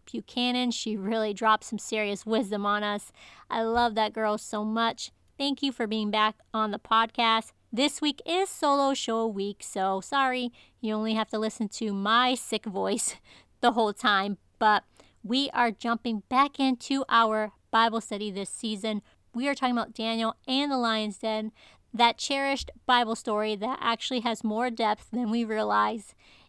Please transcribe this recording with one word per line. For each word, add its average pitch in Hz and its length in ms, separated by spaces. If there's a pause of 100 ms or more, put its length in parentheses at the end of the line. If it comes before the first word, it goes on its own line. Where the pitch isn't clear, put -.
Buchanan. 247 640
She 220 260
really 214 380
dropped 214 300
some 208 160
serious 208 440
wisdom 214 400
on 208 200
us. 208 260 (400)
I 233 120
love 233 340
that 214 160
girl 214 260
so 214 260
much. 226 460 (260)
Thank 277 240
you 277 120
for 226 160
being 208 240
back 214 240 (180)
on 220 160
the 202 80
podcast. 226 720 (220)
This 277 280
week 294 240
is 370 240
solo 277 460
show 226 320
week, 202 380
so 190 360
sorry, 254 520 (280)
you 214 140
only 220 200
have 220 160
to 214 100
listen 220 300
to 214 220
my 233 440
sick - 280
voice 196 520 (220)
<laughs> - 220
the 240 120
whole 214 200
time, 202 460 (220)
but 214 240 (400)
we 269 280
are 240 200
jumping 233 560
back 277 320
into 269 480
our 214 420 (220)
Bible 226 280
study 208 300
this 190 180
season. 214 540 (320)
We 254 140
are 277 60
talking 254 200
about 226 200
Daniel 226 420 (100)
and 277 240
the 262 60
lion's 220 400
den, 220 360 (420)
that 233 240
cherished 277 520 (140)
Bible 240 320
story 214 400
that 226 240
actually 233 400
has 226 240
more 226 240
depth 220 420
than 226 200
we 233 120
realize. 214 720 (340)